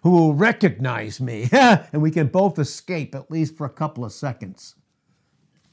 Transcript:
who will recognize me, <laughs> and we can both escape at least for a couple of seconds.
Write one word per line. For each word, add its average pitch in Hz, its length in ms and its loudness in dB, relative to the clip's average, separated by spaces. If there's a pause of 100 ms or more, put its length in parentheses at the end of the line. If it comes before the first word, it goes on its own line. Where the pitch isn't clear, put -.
who 170 80 4
will 165 220 4
recognize 127 880 -2
me, 120 300 -6
<laughs> - 20 -4
and 226 500 4
we 156 100 2
can 156 160 0
both 185 320 0
escape 151 540 -8
at 135 180 -14
least 160 260 -4
for 151 80 -8
a 127 40 -6
couple 120 360 -8
of 101 80 -12
seconds. - 600 -12 (960)